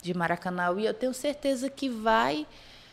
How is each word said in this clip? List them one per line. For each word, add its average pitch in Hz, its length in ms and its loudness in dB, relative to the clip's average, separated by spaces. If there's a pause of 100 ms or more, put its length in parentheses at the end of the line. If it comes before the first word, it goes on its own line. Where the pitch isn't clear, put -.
de 175 120 -4
Maracanã 175 640 0
e 214 80 0
eu 208 80 2
tenho 247 220 -2
certeza 277 520 0
que 269 220 -4
vai 233 560 2 (480)